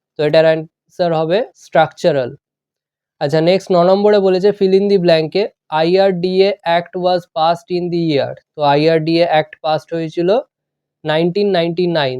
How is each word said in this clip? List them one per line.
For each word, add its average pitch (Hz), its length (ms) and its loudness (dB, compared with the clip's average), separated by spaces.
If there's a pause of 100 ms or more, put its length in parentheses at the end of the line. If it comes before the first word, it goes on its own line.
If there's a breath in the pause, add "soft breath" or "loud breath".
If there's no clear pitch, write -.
(180)
তো - 40 -2
এটার 160 240 0
অ্যান্সার 160 680 -4
হবে 160 240 -2 (180)
স্ট্রাকচারাল। 156 720 -2 (920)
আচ্ছা, 156 220 -2
নেক্সট 185 280 0
ন 180 140 2
নম্বরে 202 360 2
বলেছে, 190 320 2
"Fill 190 220 0
in 196 120 4
the 202 120 2
blank-এ, 170 460 0 (280)
আইআরডিএ 185 800 2 (180)
act 175 280 -2
was 180 240 0 (100)
passed 165 400 -2
in 175 200 -4
the 170 140 -2
year।" 131 280 -2 (180)
তো - 140 -12
আইআরডিএ 160 680 2
act 156 260 -2
passed 156 340 -4
হয়েছিল 170 380 -4 (760)
নাইনটিন 175 460 0
নাইনটি 170 400 -2
নাইন। 139 300 -2